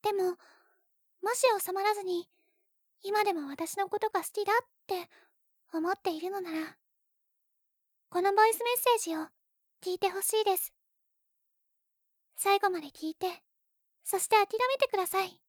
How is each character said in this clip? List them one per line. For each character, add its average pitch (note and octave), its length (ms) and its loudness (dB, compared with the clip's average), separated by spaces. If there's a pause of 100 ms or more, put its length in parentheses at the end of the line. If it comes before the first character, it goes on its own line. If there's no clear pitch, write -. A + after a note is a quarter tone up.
で G#4+ 100 0
も、 F#4 240 0 (840)
も A4 140 0
し C5 120 2 (180)
収 F#4 80 -6
ま G4 100 -2
ら G#4 120 2
ず G4+ 80 -6
に、 F4+ 260 -4 (720)
今 G#4 220 0
で G4+ 80 2
も D4 160 -4
私 D#4+ 280 -6
の G4 120 -2
こ G#4 100 -4
と F#4+ 120 0
が F4+ 120 -2
好 - 80 -10
き G#4 140 -4
だ G4+ 120 0
っ B4 100 0 (200)
て C4 220 -6 (640)
思 E4 180 -2
っ G4+ 100 2
て F#4 120 -2
い D#4 80 -6
る F4+ 100 -4
の G4 100 -6
な F4 100 -8
ら、 D#4+ 280 -6 (1300)
こ F4+ 100 -2
の G4 140 2
ボ G#4+ 100 8
イ A4+ 80 6
ス A4+ 120 -4
メ A#4+ 100 0
ッ B4 40 -2
セ B4+ 160 2
ー A4 40 2
ジ E4 180 -4
を D#4 120 -6 (520)
聞 F#4 120 -4
い F#4 60 -4
て G4 100 0
ほ F#4+ 140 -4
し A4 180 0
い G#4+ 40 0
で G4 120 2
す。 - 180 -6 (1600)
最 G4+ 220 2
後 G4+ 120 2
ま F4 100 -2
で D4 80 -14
聞 D#4 220 -10
い - 40 -10
て、 - 300 -8 (580)
そ - 160 -4
し - 100 -2
て A4 60 4
諦 G#4+ 240 4 (100)
め C5+ 100 0
て B4+ 100 2
く G#4 80 -2
だ F#4 100 0
さ F#4+ 180 0
い。 F4+ 240 -12